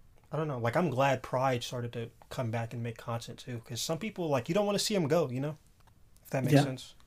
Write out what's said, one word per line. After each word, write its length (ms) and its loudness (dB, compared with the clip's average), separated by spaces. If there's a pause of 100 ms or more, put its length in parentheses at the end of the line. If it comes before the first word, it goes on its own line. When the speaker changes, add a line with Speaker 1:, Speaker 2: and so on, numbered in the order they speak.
(320)
Speaker 1:
I 60 -4
don't 100 -2
know. 100 -4
Like, 180 0
I'm 140 4
glad 320 4
Pride 420 0
started 300 -6
to 160 -8 (200)
come 200 -4
back 240 -4
and 80 -6
make 160 -6
content 420 -8
too, 260 -10
'cause 160 -8
some 180 -2
people, 300 -4
like, 200 2
you 60 2
don't 100 4
wanna 140 2
see 160 0
him 120 2
go, 220 4
you 120 -2
know? 160 -4 (640)
If 80 -12
that 120 0
makes 120 4
Speaker 2:
Yeah. 80 8
Speaker 1:
sense. 320 -6 (120)